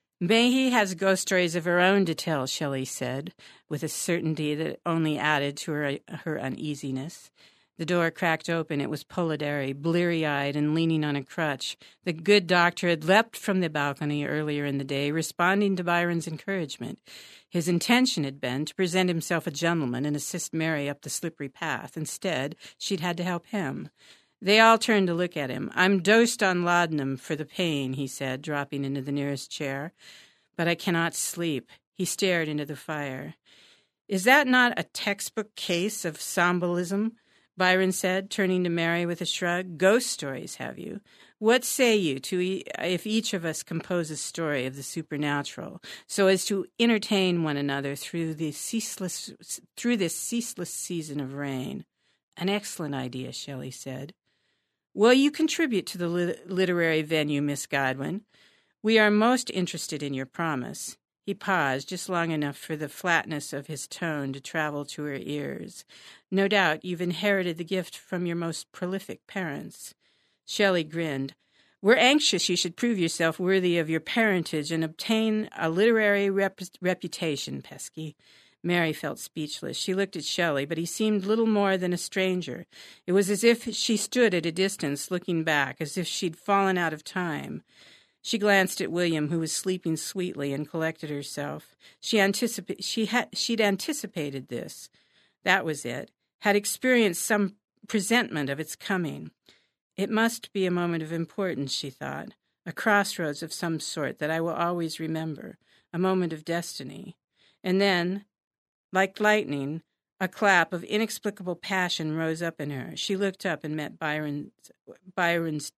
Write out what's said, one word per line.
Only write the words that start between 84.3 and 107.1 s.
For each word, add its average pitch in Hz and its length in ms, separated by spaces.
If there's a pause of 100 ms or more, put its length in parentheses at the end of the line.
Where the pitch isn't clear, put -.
at 170 120
a 165 80
distance, 170 580
looking 175 320
back, 147 380
as 151 160
if 175 100
she'd 165 300
fallen 196 400
out 165 160
of 151 100
time. 147 580 (600)
She - 160
glanced 196 420
at 180 100
William, 165 380
who 165 120
was 160 120
sleeping 180 460
sweetly, 143 560
and 147 160
collected 160 400
herself. 143 640 (240)
She - 160
anticipa-, 196 640
she 220 260
ha-, 247 260
she'd 233 260
anticipated 185 880
this. - 420 (540)
That 185 220
was 156 180
it. 120 260 (300)
Had 202 160
experienced 208 680
some 208 320 (320)
presentiment 196 600
of 139 120
its - 160
coming. 156 540 (640)
"It 196 120
must 226 440
be 190 120
a 180 60
moment 170 320
of 156 80
importance," 165 640
she - 160
thought. 139 440 (320)
"A 175 60
crossroads 190 720
of 160 80
some 165 300
sort - 380
that 156 120
I 160 80
will 165 140
always 170 480
remember. 160 560 (340)
A 175 80
moment 185 320
of 156 140
destiny." 165 720 (440)